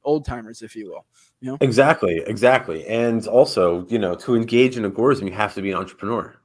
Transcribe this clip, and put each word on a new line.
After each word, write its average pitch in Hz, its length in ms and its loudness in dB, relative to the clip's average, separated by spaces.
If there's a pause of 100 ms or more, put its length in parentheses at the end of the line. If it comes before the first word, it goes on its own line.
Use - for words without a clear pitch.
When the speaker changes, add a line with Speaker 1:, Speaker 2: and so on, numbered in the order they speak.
Speaker 1:
old 147 200 -2
timers, 117 380 -12
if 110 140 -18
you 107 120 -14
will, 76 160 -16 (360)
you 127 100 -10
know? 139 100 -8
Speaker 2:
Exactly, 117 680 2
exactly. 104 600 0
And 117 400 -2
also, 92 640 4
you 113 100 -2
know, 92 160 -2
to 120 200 -2
engage 120 440 2
in 104 120 -4
agorism, 110 360 0
you 92 60 -6
have 101 240 -4
to 101 60 -8
be 98 100 -4
an 90 60 -4
entrepreneur. 95 680 -8